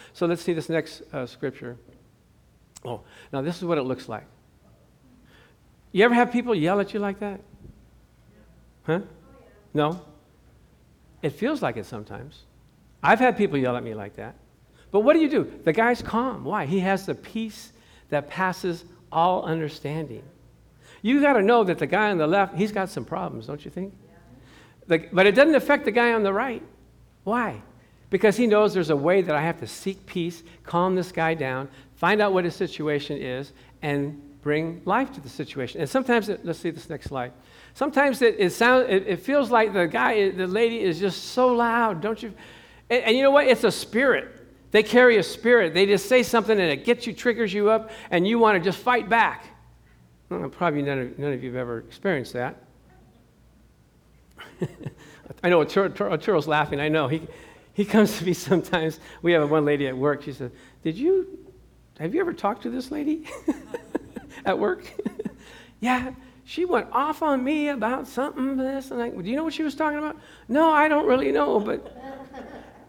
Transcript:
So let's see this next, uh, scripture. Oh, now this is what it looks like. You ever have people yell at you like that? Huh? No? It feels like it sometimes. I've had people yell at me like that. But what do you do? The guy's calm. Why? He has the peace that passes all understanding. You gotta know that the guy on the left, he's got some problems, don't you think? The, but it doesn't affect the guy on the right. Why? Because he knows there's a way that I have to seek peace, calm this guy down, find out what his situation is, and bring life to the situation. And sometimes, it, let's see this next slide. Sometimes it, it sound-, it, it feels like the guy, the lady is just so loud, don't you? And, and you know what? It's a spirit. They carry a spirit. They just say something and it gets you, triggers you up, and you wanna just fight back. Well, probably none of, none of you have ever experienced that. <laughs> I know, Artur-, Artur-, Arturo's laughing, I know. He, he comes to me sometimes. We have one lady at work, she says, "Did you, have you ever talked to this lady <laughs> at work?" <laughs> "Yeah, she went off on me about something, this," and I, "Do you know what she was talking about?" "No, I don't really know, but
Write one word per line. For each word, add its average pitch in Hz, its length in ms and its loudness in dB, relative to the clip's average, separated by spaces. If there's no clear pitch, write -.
So 180 120 -2
let's 170 160 -2
see 180 100 -2
this 156 160 -6
next, 160 340 -4
uh, 127 140 -8
scripture. 123 500 -10
Oh, 117 180 -10
now 135 80 -4
this 170 180 -4
is 185 60 -10
what 170 140 -2
it 135 40 -2
looks 127 260 -6
like. 107 160 -10
You 196 120 4
ever 240 100 4
have 240 180 4
people 240 220 0
yell 180 260 2
at 196 120 -4
you 214 60 -4
like 202 220 -6
that? 202 200 -10
Huh? 165 160 0
No? 156 260 0
It 156 80 -4
feels 269 320 -6
like 120 140 -4
it 104 100 -12
sometimes. 110 560 -16
I've 156 200 4
had 151 160 2
people 185 220 0
yell 123 180 0
at 117 80 -8
me 113 100 -10
like 104 220 -14
that. 110 180 -16
But 202 100 2
what 262 120 6
do 330 80 6
you 302 80 4
do? 240 240 0
The - 100 2
guy's 233 300 0
calm. 233 400 -4
Why? 160 240 -4
He 185 140 -2
has 190 260 -2
the 143 80 -4
peace - 580 -12
that 143 200 -4
passes 180 560 -4
all 175 320 2
understanding. 151 800 -6
You 262 180 2
gotta 269 220 6
know 226 220 6
that 175 140 0
the 151 80 -2
guy 208 240 2
on 185 80 0
the 151 80 2
left, 190 300 2
he's 208 160 -2
got 190 160 -2
some 127 160 -8
problems, 160 420 -8
don't 147 180 -12
you 147 60 -16
think? 190 240 -10
The, 165 260 2
but 185 140 6
it 202 80 6
doesn't 302 200 8
affect 285 300 2
the 226 60 0
guy 233 220 4
on 220 100 2
the 196 100 2
right. 226 300 -4
Why? 202 380 -4
Because 202 260 4
he 240 100 4
knows 208 280 4
there's 170 160 0
a 151 60 4
way 175 260 4
that 160 120 0
I 147 80 0
have 165 180 -2
to 117 60 -10
seek - 400 -10
peace, 170 360 -6
calm 180 300 0
this 180 180 -2
guy 160 220 0
down, 135 340 -4
find 202 260 2
out 202 120 2
what 185 120 2
his 170 120 -4
situation 147 640 -4
is, 135 340 -8
and 143 380 -2
bring 165 420 -2
life 240 280 0
to - 80 -16
the - 80 -16
situation. - 520 -8
And 143 80 -4
sometimes, 240 400 0
it, - 160 -6
let's 165 140 -6
see 170 120 -6
this - 180 -12
next 147 180 -10
slide. 127 260 -8
Sometimes 277 460 2
it, 233 180 4
it 202 120 4
sound-, 247 400 4
it, 190 160 2
it 190 140 -2
feels 240 300 0
like 220 220 4
the 180 140 2
guy, 214 440 2
the 185 160 -2
lady 226 340 0
is 175 180 0
just 190 280 -4
so 254 220 2
loud, 233 520 0
don't 220 220 -6
you? 214 100 -12
And, 240 160 2
and 226 120 4
you 262 60 2
know 277 80 6
what? 285 160 6
It's 247 180 4
a 202 60 4
spirit. 226 680 0
They 214 120 6
carry 240 340 6
a 185 60 4
spirit. 214 520 2
They 196 120 4
just 196 220 2
say 247 140 4
something 220 360 2
and 170 120 2
it 139 140 -4
gets 233 220 0
you, 214 60 -6
triggers 226 400 -2
you 208 180 2
up, 220 200 0
and 180 160 2
you 233 120 2
wanna 214 220 6
just 175 180 -2
fight 226 300 0
back. 208 360 2
Well, 170 200 -6
probably 147 340 -2
none 139 160 -4
of, 127 200 -8
none 139 140 -4
of 120 100 -6
you 127 80 -8
have 123 80 -8
ever 120 200 -6
experienced - 560 -6
that. 123 220 -6
<laughs> - 80 -4
I 180 60 0
know, 175 100 6
Artur-, 185 320 2
Artur-, 202 200 -4
Arturo's 156 360 0
laughing, 147 340 0
I 151 80 0
know. 156 200 2
He, 156 180 -4
he 208 120 -2
comes 214 340 4
to 165 60 -6
me 180 80 0
sometimes. 160 680 -2
We 170 100 4
have 151 180 4
one 156 140 4
lady 143 240 2
at 127 80 -6
work, 139 260 0
she 147 100 -10
says, 123 180 -10
"Did 160 120 -4
you, 359 420 0
have 170 160 -6
you 359 60 0
ever 339 120 -2
talked - 300 -4
to 233 80 -6
this 254 200 -8
lady 302 360 -4
<laughs> - 580 -12
at 190 140 -2
work?" - 260 -4
<laughs> - 460 -20
"Yeah, 254 320 -2
she 339 200 -6
went 262 280 0
off 294 300 -2
on 277 200 2
me 294 260 0
about 254 380 -4
something, 269 500 -4
this," 262 340 -6
and 240 120 -6
I, 233 80 -6
"Do 185 180 -10
you 247 80 -2
know 311 80 -2
what 320 100 -6
she 320 80 -4
was 285 120 -4
talking 294 240 -2
about?" 302 180 -8
"No, 311 220 4
I 302 180 4
don't 302 180 2
really 269 260 2
know, 269 260 2
but - 380 -6